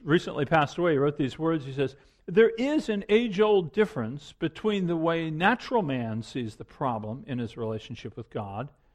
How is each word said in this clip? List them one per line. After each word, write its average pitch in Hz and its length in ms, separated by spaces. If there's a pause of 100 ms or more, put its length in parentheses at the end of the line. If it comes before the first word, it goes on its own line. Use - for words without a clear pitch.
recently 151 440
passed 156 320
away. 170 140
He 151 60
wrote 147 200
these 135 220
words. 160 240
He 135 80
says, 135 240 (300)
"There 208 240
is 285 380
an 202 200
age-old 208 640
difference 139 600
between 190 540
the 170 100
way 165 320
natural 208 540
man 117 400
sees 117 340
the - 80
problem 120 640
in 127 120
his 117 180
relationship 110 600
with 117 140
God 107 380 (260)